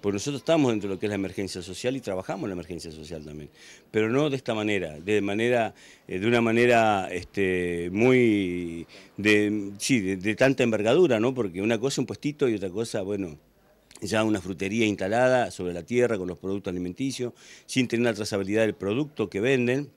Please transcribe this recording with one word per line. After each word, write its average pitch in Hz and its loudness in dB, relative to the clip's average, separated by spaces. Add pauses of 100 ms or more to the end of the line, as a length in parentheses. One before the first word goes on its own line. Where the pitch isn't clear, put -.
pues 101 -2
nosotros 123 -6
estamos 151 4
dentro 101 -2
de 95 -2
lo 90 -10
que 110 -4
es - 0
la 104 -2
emergencia 98 -6
social 110 -6
y 127 -8
trabajamos 113 -6
en 104 -4
la - -6
emergencia 85 -10
social 78 -14
también, 76 -14 (420)
pero 110 2
no 143 2
de 135 -4
esta 123 -6
manera, 98 -2
de 101 2
manera, 110 0 (320)
eh, 92 -6
de 98 -2
una 120 4
manera, 113 4
este, 90 -2
muy, 98 2 (300)
de, 104 2
sí, 127 2
de, 95 -2
de 101 -2
tanta 131 2
envergadura, 117 4
¿no? 120 2
Porque 98 -4
una 113 0
cosa 131 -2
es - -4
un 131 -2
puestito 147 -4
y 117 2
otra 95 -6
cosa, 110 -6
bueno, 92 -6 (640)
ya 107 0
una 110 2
frutería 98 -2
instalada 107 2
sobre 90 -6
la 87 -8
tierra 117 0
con 90 -6
los 85 -8
productos 98 -6
alimenticios, 101 -6 (320)
sin 127 0
tener 117 0
una 120 2
trazabilidad 101 0
del 107 2
producto 113 -4
que 98 -4
venden 127 0